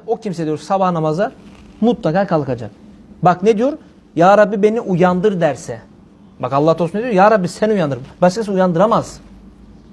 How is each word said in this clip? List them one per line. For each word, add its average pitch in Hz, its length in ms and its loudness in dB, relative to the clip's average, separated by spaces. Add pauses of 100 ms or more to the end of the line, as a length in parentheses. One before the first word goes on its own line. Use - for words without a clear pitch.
o 226 100 -4
kimse 170 280 -6
diyor 151 140 -4
sabah 190 340 0
namaza 165 400 -2 (480)
mutlaka 196 460 0
kalkacak. 131 440 -4 (520)
Bak 180 200 2
ne 208 160 2
diyor? 254 140 0 (440)
"Ya 185 220 6
Rabbi 208 240 2
beni 214 180 2
uyandır." 180 600 0
derse. 131 400 -4 (600)
Bak 123 120 -6
Allah 156 260 2
dostu 170 200 -2
ne 220 40 -4
diyor? 247 120 -2
"Ya 196 160 6
Rabbi 196 180 0
sen 214 220 -2
uyandır." 156 280 -2 (240)
Başkası 196 300 0
uyandıramaz. 185 680 0 (720)